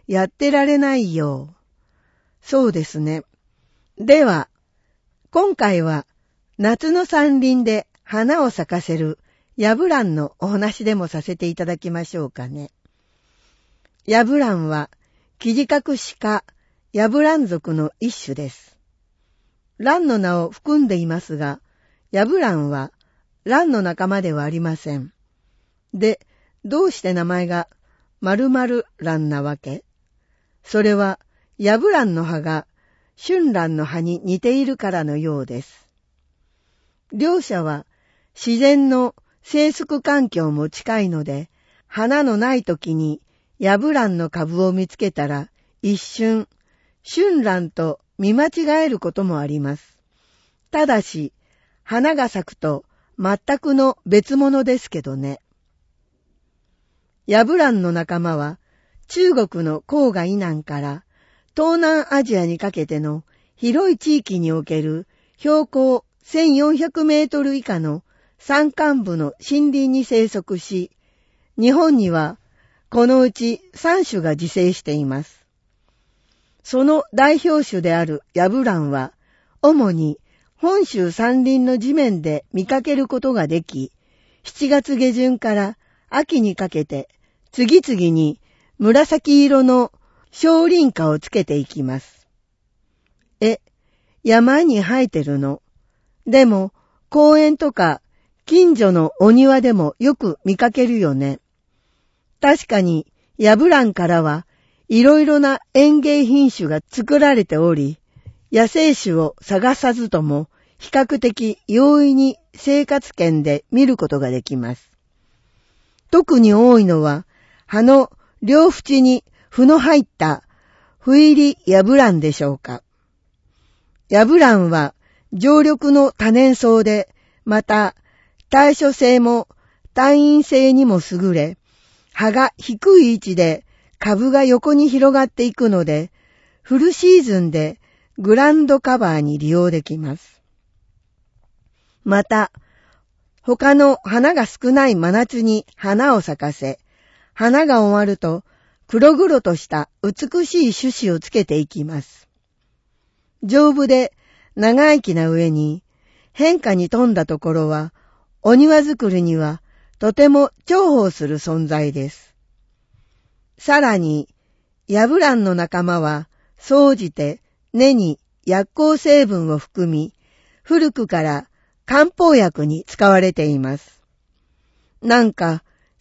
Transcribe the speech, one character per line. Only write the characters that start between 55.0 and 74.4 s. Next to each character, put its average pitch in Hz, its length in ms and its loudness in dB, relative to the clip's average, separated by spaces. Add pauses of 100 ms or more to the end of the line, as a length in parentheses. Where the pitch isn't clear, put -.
ど 135 160 -12
ね。 139 240 -10 (1900)
ヤ 226 180 2
ブ 311 120 -2
ラ 294 120 2
ン 214 120 -2
の 175 100 -4
仲 170 280 -6
間 170 180 -6
は、 147 220 -10 (480)
中 359 260 0
国 196 300 -2
の 156 180 -6
黄 277 300 0
河 180 140 -6
以 180 60 -4
南 170 320 -6
か 143 180 -10
ら 143 220 -10 (520)
東 320 200 0
南 320 340 0
ア 277 140 0
ジ 220 140 -2
ア 175 80 -2
に 170 120 -6
か 196 140 -8
け 160 140 -6
て 151 140 -8
の 151 240 -8 (320)
広 311 380 0
い 233 40 -2
地 302 200 -2
域 196 220 -6
に 165 120 -2
お 160 120 -4
け 156 180 -6
る 156 240 -6 (320)
標 302 300 0
高 262 380 -2 (180)
千 320 320 0
四 302 220 0
百 330 260 -4
メ 302 200 2
ー 302 40 -4
ト 285 160 -6
ル 277 120 -4
以 262 80 -8
下 185 160 -6
の 156 240 -8 (360)
山 285 320 0
間 285 320 -2
部 180 140 -6
の 147 220 -6
森 294 320 -2
林 269 180 -2
に 262 140 0
生 226 240 0
息 196 300 -8
し、 180 340 -8 (640)
日 233 140 2
本 311 240 2
に 196 160 0
は 160 260 -4 (520)
こ 233 180 2
の 262 140 4
う 254 100 2
ち 233 300 -6 (120)
三 349 300 -2
種 196 180 -6
が 160 100 -4
自 160 160 -6